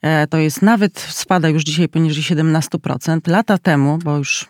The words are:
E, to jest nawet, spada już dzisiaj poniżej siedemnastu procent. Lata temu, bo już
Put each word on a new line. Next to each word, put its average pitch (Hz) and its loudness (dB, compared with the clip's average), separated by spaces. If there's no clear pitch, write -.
E, 151 2
to 160 -2
jest 156 0
nawet, 208 2
spada - -2
już 156 0
dzisiaj 156 0
poniżej 156 0
siedemnastu 160 0
procent. 156 -4
Lata 190 0
temu, 147 2
bo 147 -2
już - -6